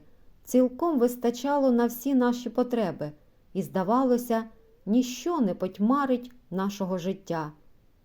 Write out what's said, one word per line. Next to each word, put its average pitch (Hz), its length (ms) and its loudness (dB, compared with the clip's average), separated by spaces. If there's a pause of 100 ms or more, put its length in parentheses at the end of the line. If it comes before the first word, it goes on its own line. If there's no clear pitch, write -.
(440)
цілком 254 540 2
вистачало 247 720 0
на 240 160 4
всі 254 280 -2
наші 247 360 0
потреби, 220 600 -2 (400)
і, 185 100 -2
здавалося, 226 840 0 (420)
ніщо 247 540 0
не 180 140 2
потьмарить 247 800 0 (180)
нашого 190 480 -4
життя. 165 540 -6 (520)